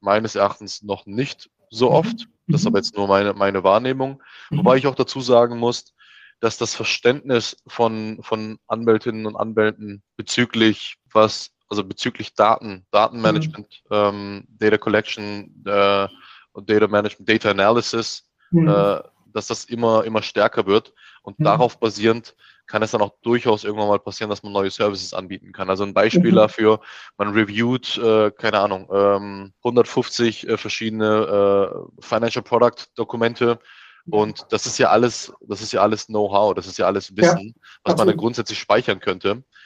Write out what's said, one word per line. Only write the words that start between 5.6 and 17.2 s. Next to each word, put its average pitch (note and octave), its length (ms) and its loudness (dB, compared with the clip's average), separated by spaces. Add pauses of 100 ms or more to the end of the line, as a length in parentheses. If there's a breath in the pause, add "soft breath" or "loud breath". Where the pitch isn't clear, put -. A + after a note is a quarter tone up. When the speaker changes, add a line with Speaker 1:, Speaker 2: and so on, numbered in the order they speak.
Speaker 1:
dass A2+ 180 -2
das A#2 160 -4
Verständnis B2 840 -2 (100)
von, A2 540 -4
von A2 460 -8
Anwältinnen A2 580 -2
und G#2+ 120 -8
Anwälten G#2+ 680 -4 (140)
bezüglich A2+ 840 0 (120)
was, - 420 2 (180)
also G#2 140 -2
bezüglich - 500 -8
Daten, G#2 560 0
Datenmanagement, A2 1000 -2
Speaker 2:
Mhm. G#2 80 -2
Speaker 1:
ähm, G2+ 520 -2
Data G#2+ 280 2
Collection, G#2 880 -4
äh, G2+ 420 2 (460 soft breath)
und G2+ 160 -16
Data G#2+ 180 4
Management, G#2 420 -2